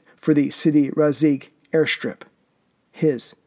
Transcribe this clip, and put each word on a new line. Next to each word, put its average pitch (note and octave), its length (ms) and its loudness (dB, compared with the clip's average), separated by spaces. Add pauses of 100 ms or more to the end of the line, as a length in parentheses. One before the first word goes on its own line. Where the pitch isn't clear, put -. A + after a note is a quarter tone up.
(160)
for - 180 0
the D3 160 0
Sidi D3 400 2
Razig D3 600 0 (220)
airstrip, - 500 -4 (680)
his C#3+ 440 -4 (120)